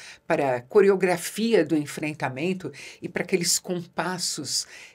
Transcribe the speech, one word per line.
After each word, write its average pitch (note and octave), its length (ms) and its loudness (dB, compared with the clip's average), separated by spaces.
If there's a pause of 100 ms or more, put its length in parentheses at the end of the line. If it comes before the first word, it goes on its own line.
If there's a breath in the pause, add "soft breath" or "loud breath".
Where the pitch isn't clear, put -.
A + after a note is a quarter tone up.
(280 loud breath)
para C#3+ 300 2
a A#2 40 -6
coreografia F#3+ 1040 4
do D#3+ 100 0
enfrentamento D3+ 960 -4 (300 loud breath)
e - 80 -10
para F3 140 -4
aqueles F3 340 0
compassos, F3 1120 -6 (280 loud breath)